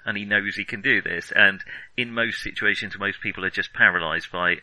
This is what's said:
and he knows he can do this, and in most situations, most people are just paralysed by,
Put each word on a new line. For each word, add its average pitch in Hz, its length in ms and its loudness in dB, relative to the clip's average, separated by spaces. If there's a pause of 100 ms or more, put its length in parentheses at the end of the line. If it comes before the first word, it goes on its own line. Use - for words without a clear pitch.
and 107 120 -4
he 104 80 -6
knows 101 300 0
he 104 100 -6
can 104 160 -8
do 113 200 4
this, 85 340 -6
and 98 260 6 (360)
in 120 160 -4
most 113 300 -2
situations, 101 560 -2
most 101 220 -4
people 95 220 -6
are 92 60 0
just - 240 -4
paralysed 85 580 2
by, 87 320 0